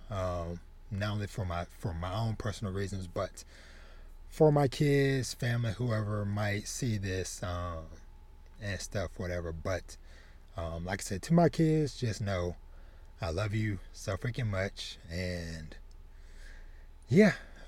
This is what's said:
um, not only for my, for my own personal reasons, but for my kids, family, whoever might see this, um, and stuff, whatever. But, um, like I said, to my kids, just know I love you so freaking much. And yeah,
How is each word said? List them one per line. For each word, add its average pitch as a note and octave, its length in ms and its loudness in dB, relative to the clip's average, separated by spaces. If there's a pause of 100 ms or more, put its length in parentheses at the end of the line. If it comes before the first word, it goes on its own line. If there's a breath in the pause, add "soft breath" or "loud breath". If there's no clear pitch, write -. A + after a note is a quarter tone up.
(100)
um, F2 480 -2 (320)
not G#2+ 220 0
only G#2 140 0
for G#2+ 180 -4
my, F2 220 -2 (120)
for F#2+ 160 -2
my F2+ 180 -2
own A2 220 0
personal G2 380 -4
reasons, F#2+ 340 -2
but - 380 -4 (840 loud breath)
for D#3 220 8
my D3 160 8
kids, C#3 680 4
family, A#2+ 380 0
whoever G#2+ 520 0
might G#2 420 0
see A2+ 320 0
this, F#2 440 -2
um, F2 420 -2 (760)
and G2+ 200 -4
stuff, F#2+ 380 -2
whatever. F2 340 -2
But, E2+ 440 -4 (600 loud breath)
um, E2 280 -4
like F#2+ 160 -2
I - 40 -8
said, F#2+ 180 -4
to - 120 4
my E3+ 140 10
kids, D#3 480 4
just A2+ 240 -2
know F2+ 360 0 (680 loud breath)
I E2+ 80 0
love G2+ 240 0
you G#2+ 240 2 (140)
so - 240 -4
freaking A#2+ 320 -2
much. G2 500 -2 (120)
And E2+ 680 -4 (1300 loud breath)
yeah, F#3 240 10 (360 loud breath)